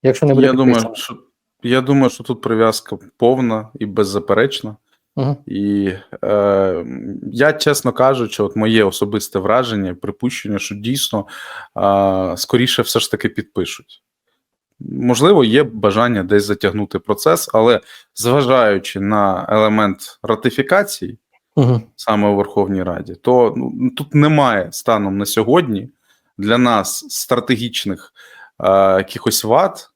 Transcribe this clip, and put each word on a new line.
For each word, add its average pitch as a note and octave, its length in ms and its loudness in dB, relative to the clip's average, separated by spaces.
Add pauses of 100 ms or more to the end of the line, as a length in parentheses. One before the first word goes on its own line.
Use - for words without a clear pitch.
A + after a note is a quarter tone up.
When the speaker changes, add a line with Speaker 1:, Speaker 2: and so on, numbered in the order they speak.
Speaker 1:
якщо C3+ 240 2
не C#3 80 4
буде C3 120 6
Speaker 2:
Я C3 60 4
думаю, B2+ 220 4
Speaker 1:
підписано. A2+ 200 -2
Speaker 2:
що - 200 -12 (480)
Я B2+ 180 2
думаю, C3+ 300 2
що - 140 -16
тут A#2+ 160 -6
прив'язка A2 580 0 (180)
повна A#2+ 520 0 (100)
і A2 80 -6
беззаперечна. G#2 920 -2 (400)
Speaker 1:
Мгм. C#3 200 -2 (100)
Speaker 2:
І, G2+ 460 -2 (320)
е, G2 600 0 (480)
я, C#3 200 4
чесно C#3+ 400 -2
кажучи, B2+ 500 0
от G2+ 140 -4
моє A2 280 4
особисте G2+ 540 -2
враження, G#2 560 0
припущення, G#2 640 -6
що - 160 -10
дійсно, G#2+ 520 -4 (480)
а, F#2+ 640 2
скоріше B2 460 0
все - 180 -2
ж - 100 -6
таки - 180 -4
підпишуть. - 720 -8 (800)
Можливо, C3+ 640 2
є A#2 180 4
бажання A2 600 0
десь G2+ 220 2
затягнути G2 540 -4
процес, - 560 0
але A2+ 260 4 (340)
зважаючи A#2+ 880 2
на G2 480 0
елемент G#2+ 720 0
ратифікації C3+ 960 -2 (380)
Speaker 1:
Мгм. B2 260 4 (140)
Speaker 2:
саме G#2 320 0
у G2+ 80 2
Верховній G2 460 -2
Раді, F2+ 320 -8
то, B2 420 2
ну, B2+ 400 -4
тут - 180 -12
немає C#3+ 580 2
станом G2+ 460 -2
на G2+ 80 -4
сьогодні A#2 640 0 (500)
для G#2+ 200 0
нас A#2+ 500 0
стратегічних, A#2 1040 -4 (520)
е, - 40 2 (280)
якихось - 480 -2
вад D#3 520 0